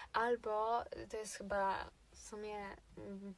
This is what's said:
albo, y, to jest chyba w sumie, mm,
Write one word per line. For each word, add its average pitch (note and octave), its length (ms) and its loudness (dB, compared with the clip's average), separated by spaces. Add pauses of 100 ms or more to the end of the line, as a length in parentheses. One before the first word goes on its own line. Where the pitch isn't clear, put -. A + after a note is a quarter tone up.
(140)
albo, A3+ 720 4
y, - 220 -8
to A3 100 -4
jest G#3+ 180 -4
chyba G3 540 2 (220)
w - 80 -18
sumie, G#3+ 380 -4 (400)
mm, G3 400 -6